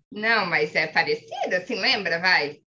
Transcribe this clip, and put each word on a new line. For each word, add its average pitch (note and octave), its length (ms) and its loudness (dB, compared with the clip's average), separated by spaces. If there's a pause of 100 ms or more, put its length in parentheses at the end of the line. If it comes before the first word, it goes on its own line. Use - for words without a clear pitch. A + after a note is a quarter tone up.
(100)
Não, G#3+ 360 0
mas D#3 280 0
é D#3+ 140 2
parecida, F#3+ 680 -2
assim, G#3 180 -4
lembra? G3 440 0
Vai. D#3+ 380 2 (140)